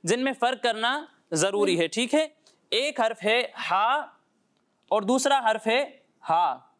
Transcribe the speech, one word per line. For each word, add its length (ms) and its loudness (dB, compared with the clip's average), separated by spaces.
جن 200 0
میں 160 0
فرق 220 0
کرنا 420 -2
ضروری 480 0
ہے، 60 2
ٹھیک 280 -2
ہے؟ 120 4
ایک 300 -2
حرف 240 -2
ہے 180 2
ہا 240 2
اور 140 0
دوسرا 480 2
حرف 160 -2
ہے 240 0
ہا۔ 280 0